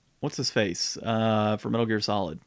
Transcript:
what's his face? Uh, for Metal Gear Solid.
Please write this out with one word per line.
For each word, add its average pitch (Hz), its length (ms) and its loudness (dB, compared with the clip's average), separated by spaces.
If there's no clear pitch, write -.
what's - 180 -6
his 131 120 -2
face? 98 460 0
Uh, 110 600 2
for 110 120 -6
Metal 117 180 2
Gear 107 140 2
Solid. 98 460 -2